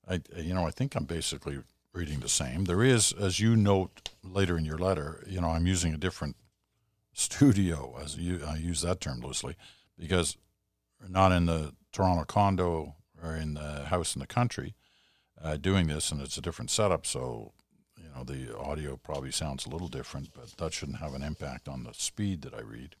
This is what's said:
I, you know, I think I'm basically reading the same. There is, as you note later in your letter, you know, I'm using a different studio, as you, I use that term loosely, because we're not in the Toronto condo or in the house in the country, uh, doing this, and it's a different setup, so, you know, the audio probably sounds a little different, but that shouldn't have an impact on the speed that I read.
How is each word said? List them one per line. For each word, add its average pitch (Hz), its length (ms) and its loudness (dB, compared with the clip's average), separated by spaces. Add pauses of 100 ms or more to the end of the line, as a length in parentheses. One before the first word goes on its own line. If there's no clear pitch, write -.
I, 90 140 0 (160)
you 85 160 -4
know, 90 140 2
I - 40 0
think 135 240 -4
I'm - 120 -4
basically 73 560 -6 (320)
reading 73 260 -4
the - 80 -6
same. 71 380 0
There 90 160 4
is, 120 320 6
as 95 260 0
you 113 160 6
note 98 540 4 (120)
later 92 360 2
in 78 80 2
your 78 120 -4
letter, 82 480 0
you 92 140 -4
know, 85 80 2
I'm 82 180 2
using 87 280 2
a 78 40 -4
different 82 380 -4 (800)
studio, 85 840 4
as 73 180 -10
you, 85 280 -4
I 78 120 -4
use 82 260 -2
that 87 180 0
term 64 200 -6
loosely, 67 360 -6 (420)
because 85 380 2 (640)
we're 95 80 -16
not 92 240 8
in 87 140 6
the 80 280 0 (180)
Toronto 90 340 2
condo 87 680 2 (280)
or 82 140 -4
in 78 180 -4
the 73 320 -8
house 87 280 0
in 69 60 -6
the 69 60 -8
country, - 480 0 (680)
uh, 78 160 -2
doing 90 300 4
this, 76 260 -2
and 73 80 -6
it's - 160 -8
a - 60 -10
different 85 280 -6
setup, 95 360 2
so, - 480 -6 (420)
you 82 120 -20
know, 65 160 -12
the 64 320 -10
audio 71 400 -6
probably 67 360 -6
sounds 71 340 -4
a - 20 -10
little 87 200 -6
different, - 440 -10
but - 240 -20
that 80 160 -4
shouldn't 69 260 -6
have 76 140 -6
an 67 100 -6
impact 71 460 -8
on 65 140 -10
the 60 100 -12
speed 98 500 -4
that - 120 -14
I 113 60 -10
read. - 400 -14